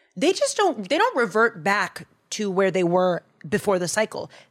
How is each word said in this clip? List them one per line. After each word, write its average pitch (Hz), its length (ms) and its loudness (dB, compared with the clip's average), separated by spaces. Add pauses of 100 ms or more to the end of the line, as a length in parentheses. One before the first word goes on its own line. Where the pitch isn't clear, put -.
(160)
they 302 180 2
just 539 240 -2
don't, 262 300 0
they 294 100 0
don't 453 180 2
revert 220 480 0
back 196 440 -2 (240)
to 208 200 -4
where 190 200 2
they 185 120 2
were 180 400 2 (240)
before 190 320 0
the 175 80 -6
cycle. - 420 -4 (220)